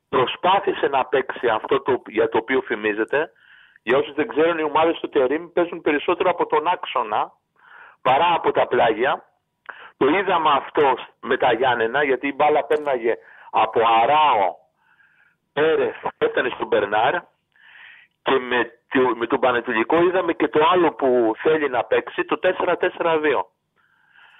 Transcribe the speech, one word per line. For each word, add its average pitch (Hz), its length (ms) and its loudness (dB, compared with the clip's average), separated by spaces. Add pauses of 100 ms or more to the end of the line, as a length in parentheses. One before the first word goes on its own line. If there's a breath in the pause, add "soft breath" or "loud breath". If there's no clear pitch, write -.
προσπάθησε 175 800 0
να 135 160 0
παίξει - 440 -2
αυτό 113 340 0
το, 123 240 -2
για 113 220 0
το 117 100 -2
οποίο 131 220 -2
φημίζεται. 110 720 -2 (500 soft breath)
Για 120 160 2
όσους 147 160 -4
δεν 147 140 -2
ξέρουν, 160 300 0
οι 156 40 -2
ομάδες 156 360 0
του - 100 -10
Τερίμ 151 440 0
παίζουν 196 280 -2
περισσότερο 170 500 0
από 170 160 -2
τον 151 220 0
άξονα 120 640 -4 (680 loud breath)
παρά 165 320 2
από 147 180 0
τα 131 140 2
πλάγια. 120 580 0 (720 loud breath)
Το - 120 0
είδαμε 180 440 0
αυτό 139 420 2 (260)
με 123 160 -4
τα 123 160 2
Γιάννενα, 120 520 0
γιατί 135 220 0
η 143 100 -4
μπάλα 147 280 2
πέρναγε 135 520 -2 (340 loud breath)
από 110 300 0 (220)
Αράο, 123 520 2 (960 soft breath)
Πέρεθ, 151 440 0 (220)
έφτανε 147 360 -2
στον 123 120 -8
Μπερνάρ 110 480 0 (1080 loud breath)
και 135 160 0
με 123 340 -4 (160)
το, 131 120 0 (160)
με 113 100 -4
τον 135 140 -2
Πανετολικό 120 600 0
είδαμε 175 300 0
και 160 160 -2
το 151 240 2
άλλο 170 200 2
που 127 400 2 (100)
θέλει 156 260 2
να 123 160 -2
παίξει, 127 400 -2
το 151 140 -4
τέσσερα 180 380 0
τέσσερα 170 420 0
δύο. 139 320 0 (880 soft breath)